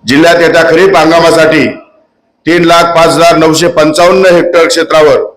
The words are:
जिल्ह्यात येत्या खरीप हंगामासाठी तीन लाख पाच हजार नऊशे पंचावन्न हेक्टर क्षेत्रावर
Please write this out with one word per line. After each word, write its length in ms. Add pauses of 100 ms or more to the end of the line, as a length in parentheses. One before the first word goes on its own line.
जिल्ह्यात 360
येत्या 300
खरीप 260
हंगामासाठी 680 (800)
तीन 180
लाख 200 (120)
पाच 100
हजार 300
नऊशे 320
पंचावन्न 580
हेक्टर 400
क्षेत्रावर 560 (140)